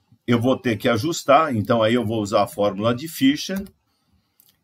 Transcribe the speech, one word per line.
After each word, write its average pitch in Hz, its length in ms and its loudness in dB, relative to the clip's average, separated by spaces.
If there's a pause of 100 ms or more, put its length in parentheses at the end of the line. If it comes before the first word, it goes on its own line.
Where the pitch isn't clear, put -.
(280)
eu 120 120 2
vou 127 160 2
ter 123 220 -2
que 131 100 -4
ajustar, 147 680 2
então 113 260 0
aí 110 140 4
eu 120 100 -2
vou 110 160 -2
usar 101 220 0
a 95 40 -2
fórmula 104 460 -2
de 123 140 -8
Fischer. 165 580 -2 (1000)